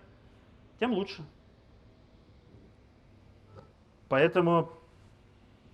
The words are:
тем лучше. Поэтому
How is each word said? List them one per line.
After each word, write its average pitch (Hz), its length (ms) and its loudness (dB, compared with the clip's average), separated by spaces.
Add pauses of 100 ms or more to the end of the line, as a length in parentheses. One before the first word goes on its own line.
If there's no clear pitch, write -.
(800)
тем 240 140 -2
лучше. 190 300 -6 (2750)
Поэтому 170 640 2 (1000)